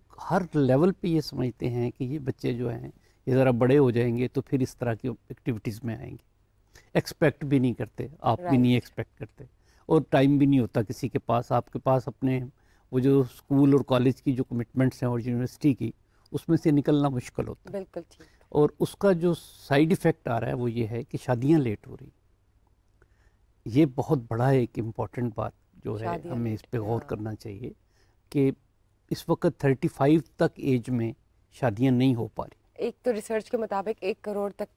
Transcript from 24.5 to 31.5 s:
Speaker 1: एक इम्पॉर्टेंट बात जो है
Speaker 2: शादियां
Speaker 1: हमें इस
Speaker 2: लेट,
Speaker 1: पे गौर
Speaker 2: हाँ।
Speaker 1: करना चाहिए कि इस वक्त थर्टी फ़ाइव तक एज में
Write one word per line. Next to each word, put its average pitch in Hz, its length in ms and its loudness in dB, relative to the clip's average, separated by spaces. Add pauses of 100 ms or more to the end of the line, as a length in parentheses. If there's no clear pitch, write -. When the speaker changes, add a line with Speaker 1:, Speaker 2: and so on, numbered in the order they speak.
Speaker 1:
एक 127 280 2
इम्पॉर्टेंट 117 580 -6
बात 113 160 -6 (320)
जो 110 120 -6
है 107 80 -8
Speaker 2:
शादियां 170 320 -8
Speaker 1:
हमें 117 180 -4
इस 104 60 -8
Speaker 2:
लेट, - 100 -20
Speaker 1:
पे 117 80 -4
गौर 110 220 -4
Speaker 2:
हाँ। - 80 -12
Speaker 1:
करना 110 260 -8
चाहिए 110 400 -14 (580)
कि 139 200 2 (580)
इस - 180 -8
वक्त - 360 -2
थर्टी 135 240 0
फ़ाइव 151 340 2 (160)
तक 165 200 0
एज 127 320 -2
में 117 240 -2 (380)